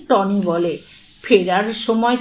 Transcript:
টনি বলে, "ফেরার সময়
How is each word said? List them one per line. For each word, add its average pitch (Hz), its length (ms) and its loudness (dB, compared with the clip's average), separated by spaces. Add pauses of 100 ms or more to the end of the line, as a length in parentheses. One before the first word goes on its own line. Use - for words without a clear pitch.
টনি 202 360 2
বলে, 170 320 0 (460)
"ফেরার 196 500 2
সময় 226 480 0